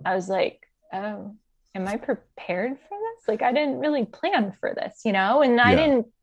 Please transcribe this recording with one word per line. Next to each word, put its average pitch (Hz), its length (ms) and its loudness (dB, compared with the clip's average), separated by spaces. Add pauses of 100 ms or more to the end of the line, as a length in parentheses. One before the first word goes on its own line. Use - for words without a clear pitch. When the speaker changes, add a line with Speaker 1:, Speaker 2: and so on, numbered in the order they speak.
Speaker 1:
I 185 100 0
was 185 140 -4
like, 190 320 -2 (320)
"Oh, 202 420 -10 (400)
am 185 120 -4
I 208 100 -4
prepared 220 800 -6 (100)
for 403 100 -12
this? 453 300 -8
Like, 220 140 -2
I 247 100 2
didn't 269 280 0
really 285 260 0
plan 269 540 -2
for - 140 -4
this, - 300 -10
you 220 80 0
know?" 196 300 2
And 240 180 4
I 247 120 6
Speaker 2:
Yeah. 302 160 4
Speaker 1:
didn't 254 200 2 (160)